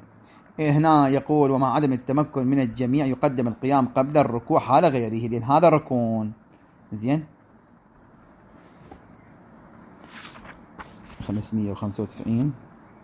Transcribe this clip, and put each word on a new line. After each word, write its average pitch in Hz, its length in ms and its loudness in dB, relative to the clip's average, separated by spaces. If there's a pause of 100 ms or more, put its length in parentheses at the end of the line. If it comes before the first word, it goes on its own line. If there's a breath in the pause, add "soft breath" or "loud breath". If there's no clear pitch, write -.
(600 soft breath)
هنا 151 480 4
يقول: 139 420 2
"ومع 131 240 2
عدم 147 180 2
التمكن 135 540 -2
من 139 140 2
الجميع 127 460 0
يقدم 127 420 -2
القيام 131 400 0
قبل 139 300 0
الركوع 120 420 2
حال 135 240 4
غيره"، 117 440 0
لأن 113 140 -4
هذا 147 260 4
ركون، 117 640 0 (600)
زين؟ 127 320 -2 (4000)
خمسمية 104 460 -4
وخمسة 104 300 -6
وتسعين، 117 500 -2 (520)